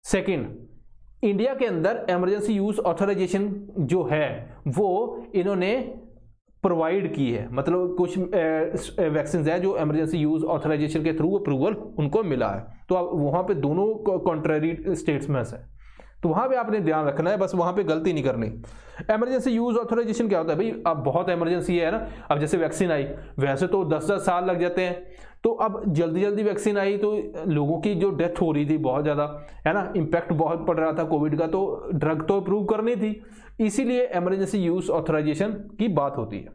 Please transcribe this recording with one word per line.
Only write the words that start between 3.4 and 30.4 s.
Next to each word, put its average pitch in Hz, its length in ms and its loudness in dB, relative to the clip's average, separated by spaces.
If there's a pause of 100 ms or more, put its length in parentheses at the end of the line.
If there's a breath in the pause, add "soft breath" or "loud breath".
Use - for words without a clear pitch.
जो 170 260 2
है 147 520 -2 (120)
वो 202 540 0 (120)
इन्होंने 196 640 0 (640)
provide 170 520 2
की 135 180 0
है, 110 200 -4
मतलब 175 460 0
कुछ, 180 200 0
अ, 180 60 0 (500)
स-, - 240 -6
अ, 190 40 2
वैक्सीन्स 151 460 0
हैं 175 140 0
जो 196 140 0
emergency 156 420 0
use 156 260 2
authorization 156 600 0
के 160 80 2
through 165 280 2
approval 143 320 2
उनको 175 500 -2
मिला 127 260 0
है। 101 180 -4 (220 loud breath)
तो 180 60 2
अब 180 180 0
वहाँ 147 300 2
पे 196 120 0
दोनों 175 400 2
को 196 240 0
contrary 160 600 0 (100)
स्टेटमेंट्स 143 680 0
हैं, - 160 -16 (520 soft breath)
तो 175 60 2
वहाँ 214 200 2
पे 262 80 2
आपने 214 240 0
ध्यान 156 260 2
रखना 160 240 0
है, 185 60 2
बस 180 180 0
वहाँ 175 180 2
पे 196 120 0
गलती 160 280 0
नहीं 147 120 -2
करनी। 117 220 0 (640 loud breath)
Emergency 247 400 2
use 233 260 2
authorization 233 520 0
क्या 190 100 4
होता 160 140 0
है 151 60 0
भाई? 220 280 -2
अब 165 180 2
बहुत 151 240 0
emergency 175 500 2
है 165 120 2
ना, 220 180 -4 (220 loud breath)
अब 147 80 4
जैसे 151 180 2
vaccine 170 340 2
आई, 143 140 2 (340 loud breath)
वैसे 139 280 2
तो 190 180 2
दस 156 260 0
दस 196 160 2
साल 180 180 2
लग 180 160 2
जाते 180 220 0
हैं, 175 240 -4 (380 loud breath)
तो 226 60 4
अब 208 420 0
जल्दी 165 280 2
जल्दी 208 220 0
vaccine 208 360 0
आई 196 200 2
तो 208 240 0 (240)
लोगों 147 340 2
की 208 140 0
जो 185 160 2
death 170 300 -2
हो 165 120 2
रही 147 160 2
थी 156 80 2
बहुत 135 260 0
ज़्यादा, 147 440 -2 (200 loud breath)
है 160 80 2
ना, 202 220 -2
Impact 170 360 0
बहुत 160 340 0